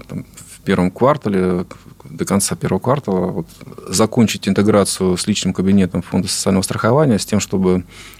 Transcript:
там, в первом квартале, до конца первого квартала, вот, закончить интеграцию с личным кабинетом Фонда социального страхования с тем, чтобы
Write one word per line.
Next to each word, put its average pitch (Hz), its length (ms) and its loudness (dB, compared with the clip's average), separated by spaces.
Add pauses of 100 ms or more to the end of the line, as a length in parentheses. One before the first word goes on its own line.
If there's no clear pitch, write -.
там, - 160 -10 (100)
в - 260 -20
первом 92 280 0
квартале, 95 760 0 (440)
до 80 160 -8
конца 98 300 0
первого - 240 -2
квартала, 98 480 -2
вот, 95 200 -6 (420)
закончить 107 580 0
интеграцию 98 720 2
с - 100 -6
личным 95 260 -2
кабинетом 95 480 2
Фонда 95 280 -2
социального 95 340 0
страхования 123 560 2
с - 60 -8
тем, 104 160 0
чтобы 92 420 0 (360)